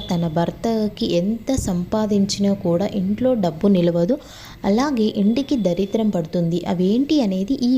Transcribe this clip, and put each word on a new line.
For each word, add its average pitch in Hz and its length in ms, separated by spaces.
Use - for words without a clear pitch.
తన 175 280
భర్తకి 208 840
ఎంత 196 360
సంపాదించినా 202 960
కూడా 185 380
ఇంట్లో 208 420
డబ్బు 180 340
నిలవదు. 175 460
అలాగే 226 420
ఇంటికి 233 420
దరిద్రం 196 520
పడుతుంది. 170 540
అవేంటి 202 560
అనేది 196 420
ఈ 247 160